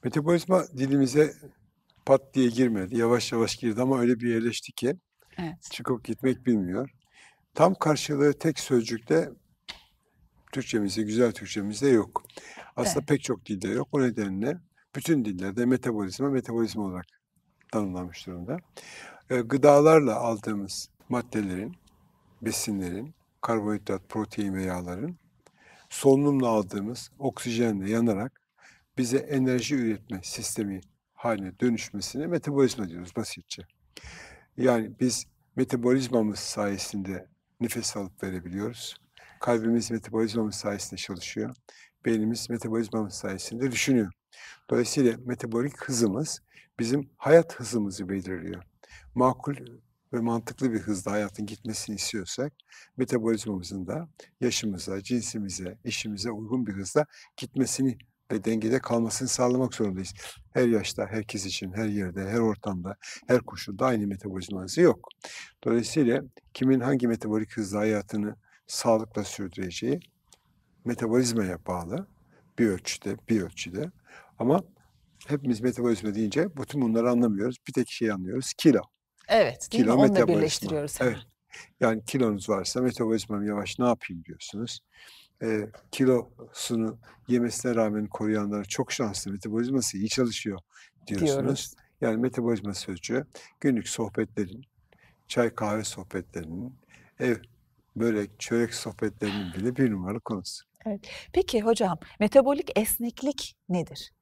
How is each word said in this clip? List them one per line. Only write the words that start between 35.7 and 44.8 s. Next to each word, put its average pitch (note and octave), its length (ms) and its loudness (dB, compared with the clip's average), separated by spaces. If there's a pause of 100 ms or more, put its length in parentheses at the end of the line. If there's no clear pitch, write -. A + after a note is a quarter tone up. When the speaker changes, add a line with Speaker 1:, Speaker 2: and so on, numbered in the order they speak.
Speaker 1:
sayesinde G2 880 -6 (320)
nefes A2+ 380 -4
alıp G2 260 -10
verebiliyoruz. F#2+ 720 -8 (440)
Kalbimiz A#2 520 2
metabolizmamız A2 640 -2
sayesinde G2+ 420 -6
çalışıyor. G#2+ 580 -6 (500)
Beynimiz A2+ 440 0
metabolizmamız A2 640 -2
sayesinde A2+ 580 -4
düşünüyor. A#2 400 2 (580)
Dolayısıyla A#2+ 560 4